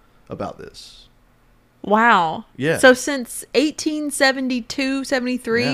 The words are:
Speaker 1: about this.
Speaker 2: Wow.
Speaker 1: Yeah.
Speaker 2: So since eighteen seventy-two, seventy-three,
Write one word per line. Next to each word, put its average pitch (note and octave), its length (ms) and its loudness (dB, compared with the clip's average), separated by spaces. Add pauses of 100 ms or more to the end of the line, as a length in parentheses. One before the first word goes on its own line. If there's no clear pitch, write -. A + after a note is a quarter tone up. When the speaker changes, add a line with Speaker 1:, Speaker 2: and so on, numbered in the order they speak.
(280)
Speaker 1:
about G2 300 -10
this. - 500 -20 (720)
Speaker 2:
Wow. G#3 640 2 (140)
Speaker 1:
Yeah. D3 180 0
Speaker 2:
So B3+ 160 8
since B3+ 500 -6 (120)
eighteen D4+ 560 -2
seventy-two, C4+ 920 -2
seventy-three, B3 680 -2